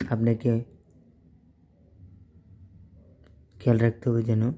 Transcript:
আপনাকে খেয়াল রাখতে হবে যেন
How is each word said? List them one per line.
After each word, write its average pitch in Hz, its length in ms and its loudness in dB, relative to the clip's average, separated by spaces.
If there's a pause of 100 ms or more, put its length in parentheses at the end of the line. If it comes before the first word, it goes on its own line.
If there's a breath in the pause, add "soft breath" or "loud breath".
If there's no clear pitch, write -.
আপনাকে 113 540 0 (3000)
খেয়াল 117 200 2
রাখতে 117 300 0
হবে 117 140 0
যেন 113 340 0